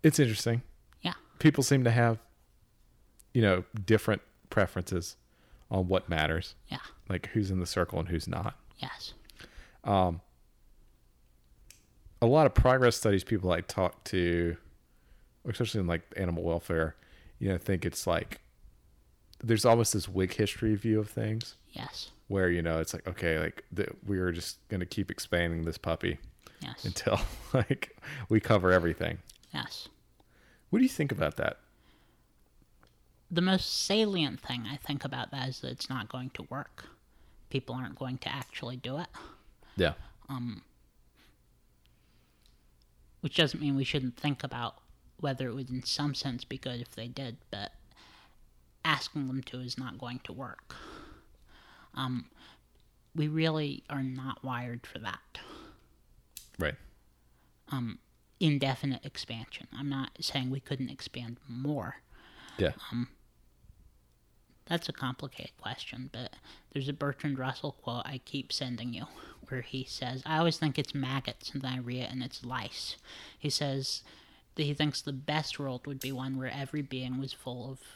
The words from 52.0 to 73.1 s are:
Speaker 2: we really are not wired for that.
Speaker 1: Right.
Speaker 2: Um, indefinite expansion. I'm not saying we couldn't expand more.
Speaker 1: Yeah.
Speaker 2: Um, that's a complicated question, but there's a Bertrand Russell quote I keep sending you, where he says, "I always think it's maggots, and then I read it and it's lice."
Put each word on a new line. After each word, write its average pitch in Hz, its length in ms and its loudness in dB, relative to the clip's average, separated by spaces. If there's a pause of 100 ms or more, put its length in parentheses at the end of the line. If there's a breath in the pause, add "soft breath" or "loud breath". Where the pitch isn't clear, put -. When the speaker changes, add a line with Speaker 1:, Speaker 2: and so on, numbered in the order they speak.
Speaker 2:
we 151 140 0
really 156 640 0
are 139 120 -4
not 131 400 -6
wired 123 440 -6
for - 140 -12
that. - 380 -10 (1200 loud breath)
Speaker 1:
Right. 76 160 0 (960)
Speaker 2:
Um, 123 280 -4 (420)
indefinite 139 640 0
expansion. - 680 -12
I'm 143 140 -6
not 135 220 -4 (100)
saying 127 300 -2
we 135 100 -4
couldn't 131 300 -6
expand 120 480 -12 (100)
more. 131 480 -4 (600 loud breath)
Speaker 1:
Yeah. 90 140 2 (180)
Speaker 2:
Um, 120 180 -4 (1600)
that's 170 220 -2
a 156 40 -8
complicated - 680 -8
question, - 520 -10
but 117 200 -10 (400 loud breath)
there's 139 160 -4
a 143 40 -4
Bertrand 143 460 -4
Russell 131 340 -6
quote 120 340 -8
I 135 180 -8
keep - 280 -8
sending 120 420 -6
you, - 100 -8 (440 loud breath)
where 131 120 -6
he 131 240 -8
says, 131 400 -8
"I 156 140 0
always 165 180 4
think 156 220 0
it's - 160 -4
maggots, 135 580 -4
and 139 100 -6
then 127 120 -4
I 127 40 -4
read 123 240 -6
it - 80 -8
and 127 120 -6
it's - 220 -10
lice." - 520 -8 (420 loud breath)